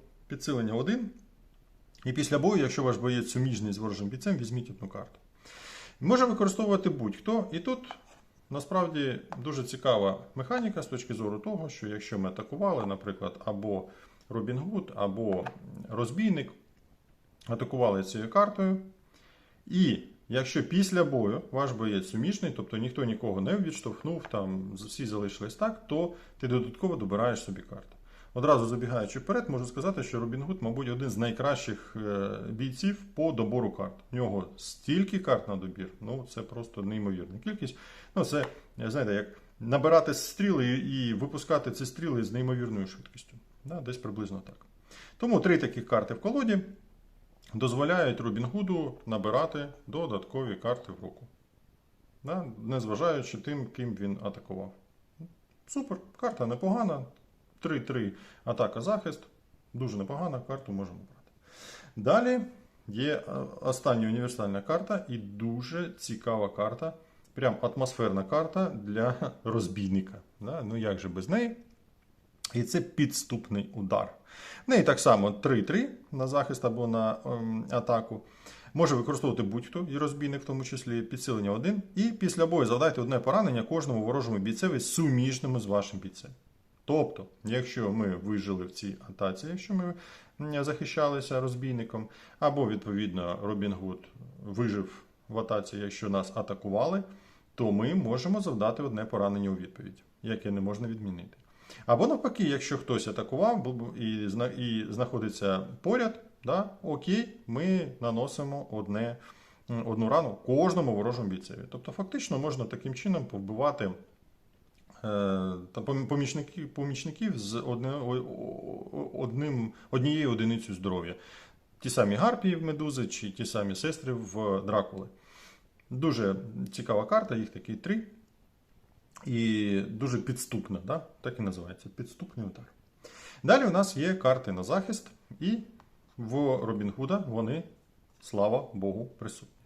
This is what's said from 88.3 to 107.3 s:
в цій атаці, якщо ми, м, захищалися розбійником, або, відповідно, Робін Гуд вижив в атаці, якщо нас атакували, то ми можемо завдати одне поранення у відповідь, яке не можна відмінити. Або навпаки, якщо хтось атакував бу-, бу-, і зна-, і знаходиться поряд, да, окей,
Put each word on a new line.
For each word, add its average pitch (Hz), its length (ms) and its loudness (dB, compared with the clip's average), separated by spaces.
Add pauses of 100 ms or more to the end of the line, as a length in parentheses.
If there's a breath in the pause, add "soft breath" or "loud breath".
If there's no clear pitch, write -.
в 90 60 -10
цій 98 240 -8 (140)
атаці, 95 380 -2
якщо 185 260 -6
ми, 175 200 0 (480 loud breath)
м, 147 220 -2
захищалися 143 800 0
розбійником, 123 680 -4 (300 loud breath)
або, 139 280 4
відповідно, 98 760 -2
Робін 101 300 0
Гуд 92 340 -6 (360)
вижив 101 600 -2 (260)
в 110 100 -4
атаці, 107 380 -2
якщо 101 320 -4
нас 98 260 0
атакували, 110 680 0 (520 loud breath)
то 110 160 2
ми 117 240 4
можемо 175 460 2
завдати 117 420 0
одне 110 220 -2
поранення 101 440 2
у 95 60 0
відповідь, 92 480 -12 (200)
яке 110 280 -2
не 98 100 0
можна 104 260 -2
відмінити. 101 500 -8 (480 loud breath)
Або 120 220 8
навпаки, 269 360 2
якщо 139 340 2
хтось 120 300 0
атакував 139 560 2
бу-, 127 100 -2
бу-, 117 240 -8
і 110 320 0
зна-, 117 180 0
і 117 420 -2
знаходиться 104 800 0 (140)
поряд, 226 400 2 (220)
да, 180 260 0 (120)
окей, 180 560 0 (100)